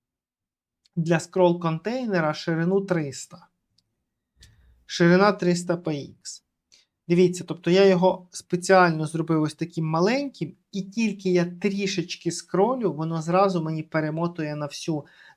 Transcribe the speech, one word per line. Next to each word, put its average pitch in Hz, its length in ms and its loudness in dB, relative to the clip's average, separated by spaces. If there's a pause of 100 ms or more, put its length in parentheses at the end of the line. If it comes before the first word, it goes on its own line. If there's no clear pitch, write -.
(960)
для 165 240 0
скрол-контейнера 175 1120 0
ширину 170 460 -2
триста. 170 680 -6 (1400)
Ширина 185 460 4
триста 175 440 -2
П 165 160 -6 (300)
Х. - 200 -18 (680)
Дивіться, 180 380 2
тобто 165 240 -4
я 190 160 6
його 185 440 4
спеціально 175 760 2
зробив 160 360 -2
ось 151 120 -2
таким 170 300 -6
маленьким, 190 680 -2 (200)
і 190 100 -6
тільки 196 480 -4
я 175 140 2
трішечки 180 840 -4
скролю, 208 600 -2
воно 160 300 -6
зразу 180 400 2
мені 156 200 -6
перемотує 156 720 -4
на 147 100 -8
всю, 151 380 -6 (320)